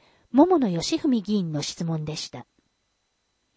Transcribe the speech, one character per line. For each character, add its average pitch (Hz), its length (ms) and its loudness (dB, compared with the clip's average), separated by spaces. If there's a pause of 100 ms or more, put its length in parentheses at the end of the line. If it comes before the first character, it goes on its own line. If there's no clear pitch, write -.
(320)
桃 339 260 6
野 247 120 2
義 175 280 -2
文 254 240 0
議 208 140 -2
員 175 160 0
の 147 100 -2
質 - 240 -6
問 160 200 -4
で 151 100 -8
し - 160 -12
た。 - 160 -14 (1080)